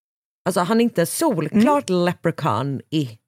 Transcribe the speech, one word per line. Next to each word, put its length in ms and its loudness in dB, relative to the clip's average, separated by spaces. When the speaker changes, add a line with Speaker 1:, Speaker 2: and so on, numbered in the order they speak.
Speaker 1:
Alltså 160 0
han 180 2
är 40 4
inte 220 0
solklart 840 0
Speaker 2:
Mm. 160 0
Speaker 1:
leprechaun-i, 1200 -2